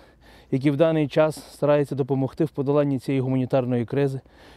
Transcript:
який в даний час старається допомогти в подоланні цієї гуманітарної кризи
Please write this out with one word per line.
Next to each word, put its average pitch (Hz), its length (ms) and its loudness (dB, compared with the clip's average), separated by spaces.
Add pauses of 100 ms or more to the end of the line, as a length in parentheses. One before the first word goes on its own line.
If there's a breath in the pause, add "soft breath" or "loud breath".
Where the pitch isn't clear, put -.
(520 soft breath)
який 135 200 0
в 139 60 -2
даний 160 300 2
час 156 460 -2
старається 147 420 0
допомогти 135 500 -2
в 147 40 -8
подоланні 143 500 0
цієї 139 220 -2
гуманітарної 123 640 0
кризи 135 340 -2 (380 soft breath)